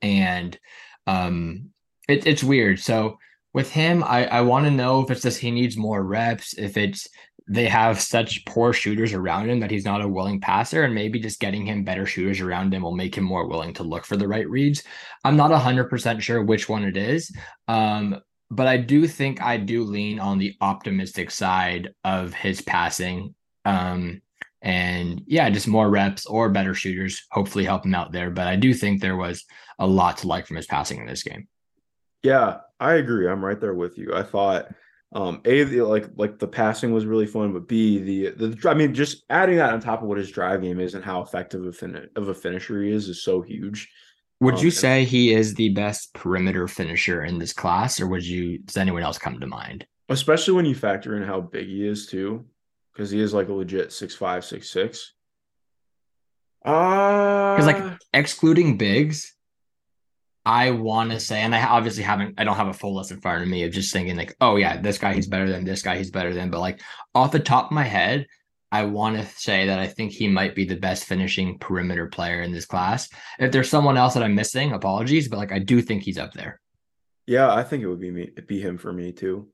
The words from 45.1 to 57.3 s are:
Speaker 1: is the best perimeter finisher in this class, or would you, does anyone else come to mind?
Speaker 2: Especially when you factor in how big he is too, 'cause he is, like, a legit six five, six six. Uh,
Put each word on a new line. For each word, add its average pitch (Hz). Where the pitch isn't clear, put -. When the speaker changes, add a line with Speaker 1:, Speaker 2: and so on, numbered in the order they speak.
Speaker 1:
is 110
the 107
best 104
perimeter 92
finisher 85
in 87
this 82
class, 95
or 98
would 90
you, 87
does -
anyone 90
else 73
come 62
to 67
mind? 62
Speaker 2:
Especially 156
when 175
you 143
factor 104
in 104
how 98
big 90
he 98
is 104
too, 101
'cause 101
he 101
is, 107
like, 98
a 104
legit 95
six -
five, 90
six -
six. -
Uh, 196